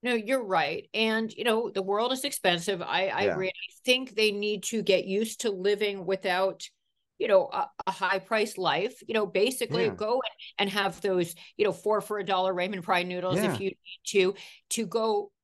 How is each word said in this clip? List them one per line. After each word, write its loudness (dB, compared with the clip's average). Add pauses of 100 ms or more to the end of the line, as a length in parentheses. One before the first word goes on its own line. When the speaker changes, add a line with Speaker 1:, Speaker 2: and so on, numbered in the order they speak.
Speaker 1:
No, 0
you're 0
right. 0
And, 0
you -8
know, 2
the -2
world 0
is -4
expensive. 0
I, 0
I -2
Speaker 2:
Yeah. 2
Speaker 1:
agree. -2
I -10 (100)
think 2
they 4
need -2
to -2
get 4
used -2
to 0
living -2
without, 0 (540)
you -2
know, 6
a, -2 (200)
a -2
high 0
priced -2
life, 0 (140)
you -4
know, 2
basically 0
Speaker 2:
Yeah. 0
Speaker 1:
go -2
and, -6
and 2
have -2
those, 0 (240)
you 4
know, 4
four 0
for -6
a -4
dollar 2
Raymond -2
Prime 2
noodles -2
Speaker 2:
Yeah. 2
Speaker 1:
if -4
you -4
need -20
to, 4 (340)
to -2
go -2 (120)